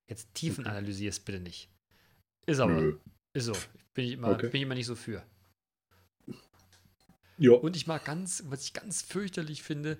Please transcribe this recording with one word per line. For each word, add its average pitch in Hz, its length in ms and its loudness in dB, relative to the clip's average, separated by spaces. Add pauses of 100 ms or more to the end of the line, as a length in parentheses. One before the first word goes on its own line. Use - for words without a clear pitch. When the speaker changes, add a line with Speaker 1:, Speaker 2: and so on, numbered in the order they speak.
Speaker 1:
Jetzt - 280 -14
Tiefen 117 300 -4
Speaker 2:
Okay. 107 60 -4
Speaker 1:
analysierst 101 540 -4
bitte 98 140 -6
nicht. 90 320 -12 (760)
Ist 147 120 2
aber. 85 220 4
Speaker 2:
Nö. 76 160 2 (360)
Speaker 1:
Ist 127 120 -2
so. 113 80 -2 (400)
Bin 127 120 -2
ich 123 80 -4
immer, 120 180 0
Speaker 2:
Okay. 117 180 0
Speaker 1:
bin 139 80 0
ich 139 60 0
immer 131 120 -4
nicht 120 120 -4
so 120 80 -6
für. 104 280 -8 (2250)
Speaker 2:
Jo. 123 180 12
Speaker 1:
Und 160 200 4
ich 156 120 -6
mag 160 180 -4
ganz, 180 420 -6
was 135 160 -8
ich - 100 -8
ganz - 280 -6
fürchterlich 175 640 -6
finde, 151 360 -4